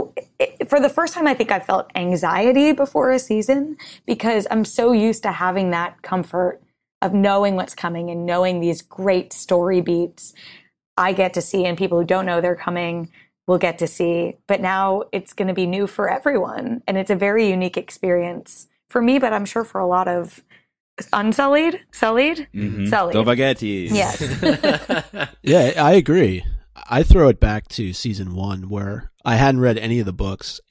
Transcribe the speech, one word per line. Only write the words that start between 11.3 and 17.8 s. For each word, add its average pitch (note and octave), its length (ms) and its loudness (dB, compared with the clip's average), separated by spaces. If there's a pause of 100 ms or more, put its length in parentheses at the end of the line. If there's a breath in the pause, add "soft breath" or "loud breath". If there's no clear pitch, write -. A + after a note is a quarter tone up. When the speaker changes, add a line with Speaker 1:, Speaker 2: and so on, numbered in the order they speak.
Speaker 1:
to F3 80 -2
see F3+ 240 -2
and F3 100 -2
people F3 220 0
who E3+ 80 0
don't F#3+ 180 0
know F3 160 0
they're F3 160 0
coming E3+ 540 -6 (360 soft breath)
will F3+ 120 2
get F3 200 0
to E3+ 80 -2
see. E3+ 600 -2
But G3 160 0
now F#3+ 400 0 (100)
it's - 220 -8
gonna F#3+ 180 -2
be F3+ 140 -2
new F#3+ 200 -2
for G3 220 -4
everyone. F#3 800 -2
And F#3+ 100 -2
it's F#3+ 140 -4
a G#3 40 2
very G3+ 360 2
unique F#3 260 -2
experience F3 920 -4 (220)